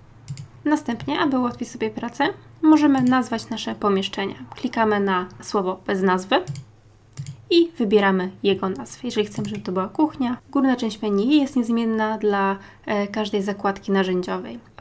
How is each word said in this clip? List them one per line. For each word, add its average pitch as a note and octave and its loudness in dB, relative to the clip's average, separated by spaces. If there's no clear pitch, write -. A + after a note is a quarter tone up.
Następnie, D4 -2
aby C#4 2
ułatwić A#3+ -4
sobie A3 -4
pracę, A#3+ -4
możemy D4 6
nazwać B3 0
nasze A3+ -6
pomieszczenia. G3 -2
Klikamy G#3+ 0
na F#3 0
słowo F#3+ -2
bez G3 0
nazwy F#3 2
i E4+ 4
wybieramy G3 4
jego F#3+ 0
nazwę. G#3+ -8
Jeżeli A3+ -2
chcemy, G#3 -6
żeby G#3 -8
to F#3+ -6
była F#3 -2
kuchnia, C4+ 0
górna C4 2
część A3 -6
menu G#3 2
jest C#4+ 4
niezmienna A3 0
dla, G3 2
e, G#3 0
każdej G#3 -2
zakładki G3 -2
narzędziowej. F#3 0